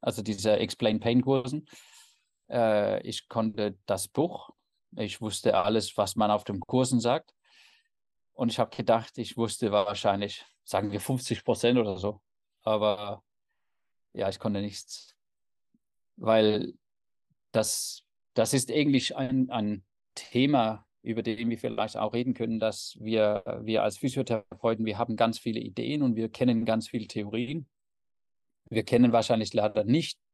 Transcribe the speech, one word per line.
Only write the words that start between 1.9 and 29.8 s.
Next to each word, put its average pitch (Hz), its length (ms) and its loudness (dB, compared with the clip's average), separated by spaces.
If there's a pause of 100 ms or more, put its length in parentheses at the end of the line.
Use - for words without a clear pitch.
Äh, 104 580 2
ich - 220 -10
konnte 104 580 -2
das 95 220 -2
Buch, - 420 -4 (460)
ich 104 240 -6
wusste 110 360 0
alles, 104 400 0
was 98 200 -2
man 107 140 2
auf 104 140 0
den 98 160 -6
Kursen 127 400 0
sagt. 120 340 0 (1000)
Und 117 180 0
ich - 80 -4
hab 117 160 0
gedacht, 113 440 0
ich - 180 -8
wusste 113 340 -2
wahrscheinlich, 101 760 0 (200)
sagen 101 280 -2
wir, 101 80 -4
fünfzig 123 440 -4
Prozent 123 340 4
oder 101 200 0
so. 104 220 -4 (420)
Aber 104 600 0 (880)
ja, 95 160 -4
ich 98 100 -4
konnte 101 220 -2
nichts. - 540 -12 (1040)
Weil 107 580 2 (800)
das, - 520 -2 (300)
das 113 200 2
ist 127 160 0
eigentlich 139 460 2
ein, 131 340 0
ein 107 340 -4 (300)
Thema, 123 720 0 (160)
über 113 200 -4
den 113 260 -2
wir 113 100 -2
vielleicht 110 380 -4
auch 107 160 -2
reden 123 220 -2
können, 113 260 -4
dass - 400 -4
wir, 107 420 2 (200)
wir 110 200 0
als 104 160 0
Physiotherapeuten, 117 840 -2
wir 104 140 -2
haben 117 180 -2
ganz 113 220 2
viele 113 220 -4
Ideen 117 420 -4
und 120 140 2
wir 113 120 -2
kennen 117 360 2
ganz 113 240 0
viele 110 180 -6
Theorien. 117 640 -6 (1000)
Wir 104 160 -2
kennen 120 280 6
wahrscheinlich 113 420 2
leider 107 300 2